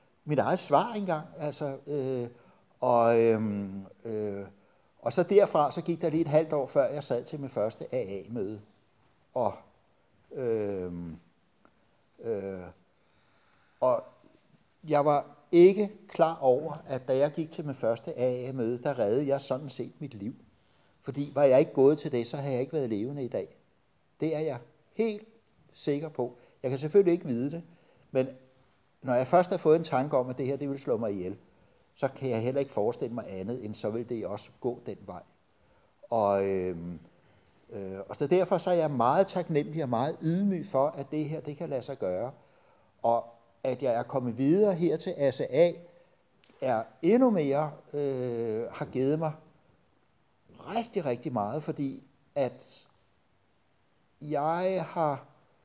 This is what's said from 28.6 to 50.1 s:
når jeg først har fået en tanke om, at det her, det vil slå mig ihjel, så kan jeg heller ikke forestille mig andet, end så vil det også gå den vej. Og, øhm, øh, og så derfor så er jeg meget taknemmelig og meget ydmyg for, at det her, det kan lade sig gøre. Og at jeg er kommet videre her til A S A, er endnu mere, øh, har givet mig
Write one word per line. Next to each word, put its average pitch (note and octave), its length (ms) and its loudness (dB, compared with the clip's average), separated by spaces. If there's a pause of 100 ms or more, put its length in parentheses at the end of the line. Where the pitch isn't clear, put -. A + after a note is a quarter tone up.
når C3 120 -2
jeg B2+ 120 2
først F3+ 240 4
har F#3 80 -2
fået D#3+ 180 6
en E3+ 80 0
tanke C#3+ 320 0
om, B2+ 120 0
at B2+ 100 -10
det C3+ 80 -4
her, C#3 100 -2
det C#3 140 -6
vil C#3 100 -6
slå B2+ 160 -2
mig G#2+ 160 -2
ihjel, F#2+ 240 -6 (600)
så - 120 -2
kan C3 220 -6
jeg A2+ 120 0
heller C3 180 -2
ikke C3+ 120 -4
forestille A2+ 420 -2
mig A#2 140 -8
andet, G2 360 -8
end G#2+ 100 -8
så G#2+ 160 -6
vil A2+ 180 -6
det A2 180 -6
også G2+ 240 -10 (100)
gå B2 260 -4
den G2+ 100 -10 (100)
vej. F2 160 -12 (880)
Og, G2+ 380 2
øhm, F2 500 -4 (720)
øh, G2 280 -10 (100)
og - 80 -12
så C#3+ 100 -2
derfor F3+ 320 4
så F3+ 120 -2
er F3+ 40 4
jeg D#3 160 2
meget C#3 360 4
taknemmelig D#3 560 -2
og C3+ 60 -4
meget B2 340 0
ydmyg F3+ 440 0
for, C#3 200 2
at D3 240 -6
det D3+ 140 -2
her, D3+ 160 -6
det D3 160 -10
kan E3 120 -8
lade C3+ 140 -4
sig C3+ 160 -10
gøre. G2+ 340 -4 (680)
Og A#2 220 2 (380)
at B2+ 200 -2
jeg B2 120 2
er A#2 80 -2
kommet A#2+ 360 -4
videre F3+ 360 4
her E3 220 0
til F3 200 -6
A C#3 140 2
S B2 100 -4
A, E3 320 4 (880)
er A#2 220 0 (200)
endnu A#3+ 280 6
mere, D3 420 0 (200)
øh, B2 800 -2
har - 140 -6
givet C3 340 0
mig D#3+ 140 -2 (1400)